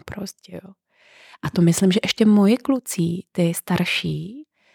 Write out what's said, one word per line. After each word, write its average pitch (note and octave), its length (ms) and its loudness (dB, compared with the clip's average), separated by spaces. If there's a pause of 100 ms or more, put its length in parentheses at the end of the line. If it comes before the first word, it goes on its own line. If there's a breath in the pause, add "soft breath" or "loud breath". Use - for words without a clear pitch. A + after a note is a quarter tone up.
prostě, F#3 580 -14
jo. G3 100 -20 (680 soft breath)
A - 80 -4
to - 120 0
myslím, E3+ 300 4
že F#3 120 2
ještě - 220 0
moji G#3 320 4
kluci, F3 720 -4
ty E3+ 220 0
starší, F3 920 -4 (320 soft breath)